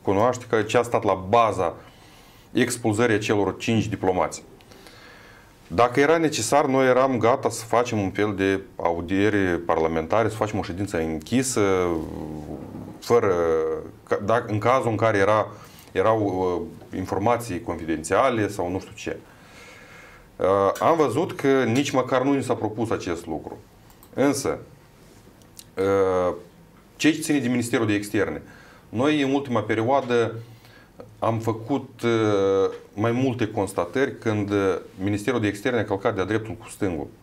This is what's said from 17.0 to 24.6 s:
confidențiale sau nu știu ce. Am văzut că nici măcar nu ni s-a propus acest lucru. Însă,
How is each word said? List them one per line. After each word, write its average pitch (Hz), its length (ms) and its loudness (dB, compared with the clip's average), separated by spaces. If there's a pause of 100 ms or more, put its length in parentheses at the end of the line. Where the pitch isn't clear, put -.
confidențiale 95 840 -2
sau 87 240 -4
nu 92 80 -4
știu - 160 -14
ce. - 220 -8 (1600)
Am 151 180 2
văzut 147 340 0
că - 160 -2 (260)
nici 143 180 0
măcar 127 320 0
nu 139 100 2
ni 127 100 0
s-a 120 100 -2
propus 107 360 -4
acest 87 380 -4
lucru. - 300 -10 (560)
Însă, 127 440 0 (2500)